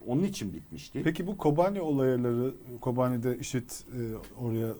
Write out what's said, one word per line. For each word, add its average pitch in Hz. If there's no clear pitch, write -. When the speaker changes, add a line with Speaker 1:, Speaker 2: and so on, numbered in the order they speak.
Speaker 1:
onun 131
için 190
bitmişti. -
Speaker 2:
Peki 165
bu 202
Kobani 175
olayları, 131
Kobani'de 123
işit, -
e, -
oraya 113